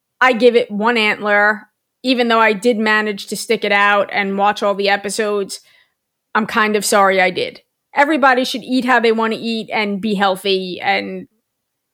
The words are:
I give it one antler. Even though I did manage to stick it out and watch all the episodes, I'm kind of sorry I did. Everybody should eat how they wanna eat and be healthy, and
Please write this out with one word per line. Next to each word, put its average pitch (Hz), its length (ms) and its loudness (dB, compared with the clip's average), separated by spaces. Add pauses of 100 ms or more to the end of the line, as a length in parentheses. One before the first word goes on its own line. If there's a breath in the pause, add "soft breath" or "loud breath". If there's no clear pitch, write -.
(180)
I 254 140 4
give 233 240 4
it - 140 0
one 214 260 0
antler. 208 720 0 (340)
Even 247 260 0
though 226 120 2
I 220 140 4
did 214 240 0
manage 214 480 0
to 208 100 -8
stick 220 300 -4
it 208 60 -2
out 202 420 2
and 196 240 -4
watch 208 240 0
all 202 120 0
the 196 140 -2
episodes, 202 720 -4 (760 soft breath)
I'm 214 120 0
kind 214 280 0
of 202 120 -2
sorry 190 340 4
I 185 100 4
did. 127 300 -8 (340)
Everybody 269 520 2
should 240 180 -8
eat 247 220 -2
how 247 120 2
they 226 140 2
wanna 220 260 -2
eat 226 320 -6
and 202 300 -4
be 214 140 -2
healthy, 190 680 -2
and 196 480 -6 (640)